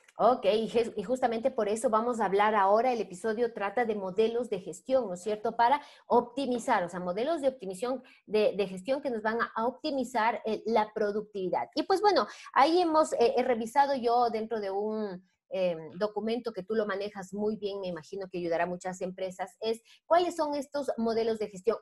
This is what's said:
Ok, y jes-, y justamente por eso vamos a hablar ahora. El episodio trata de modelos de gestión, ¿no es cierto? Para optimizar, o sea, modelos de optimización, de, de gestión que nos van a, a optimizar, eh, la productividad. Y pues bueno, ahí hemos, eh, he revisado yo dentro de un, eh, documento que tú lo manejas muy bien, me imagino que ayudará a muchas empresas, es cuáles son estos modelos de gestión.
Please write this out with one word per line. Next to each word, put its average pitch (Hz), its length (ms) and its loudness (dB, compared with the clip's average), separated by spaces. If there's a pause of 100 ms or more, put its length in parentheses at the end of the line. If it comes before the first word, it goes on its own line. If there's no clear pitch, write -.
(200)
Ok, 240 260 4
y 214 220 2
jes-, 226 280 0
y 208 80 -6
justamente 240 480 0
por 214 180 -2
eso 220 220 0
vamos 220 280 0
a 220 60 2
hablar 202 300 4
ahora. 214 360 4
El 233 100 -2
episodio 226 520 -4
trata 202 320 -2
de 220 80 -2
modelos 220 560 0
de 196 100 -4
gestión, 208 480 -2
¿no 180 60 -6
es 180 80 -10
cierto? 214 340 -4
Para 240 240 4 (280)
optimizar, 240 760 2
o 165 60 -4
sea, 180 100 -8
modelos 226 420 -2
de 269 80 4
optimización, 240 520 -6 (240)
de, 208 320 2
de 196 100 0
gestión 190 340 -4
que 277 100 -2
nos 220 100 -4
van 220 200 0
a, - 140 -4
a 226 120 0
optimizar, 240 760 -2
eh, 220 220 -4
la 214 280 2
productividad. 202 840 -2
Y 302 80 0
pues 359 180 2
bueno, 349 260 4 (240)
ahí 320 300 6
hemos, 311 320 2
eh, 233 240 4
he 247 60 4
revisado 254 520 2
yo 240 360 2
dentro 220 280 -4
de 196 120 -4
un, 208 520 -4 (260)
eh, 180 280 0 (180)
documento 214 560 -4
que 185 120 -8
tú 220 120 -4
lo 214 100 2
manejas 196 480 -6
muy 208 220 -2
bien, 202 240 -6
me 190 80 -6
imagino 180 400 -8
que 185 100 -8
ayudará 170 280 0
a - 20 -2
muchas 185 320 -6
empresas, 185 640 -8
es 226 200 -4 (240)
cuáles 339 300 4
son 294 200 -2
estos 285 420 -4
modelos 226 420 0
de 214 80 -4
gestión. 208 340 -2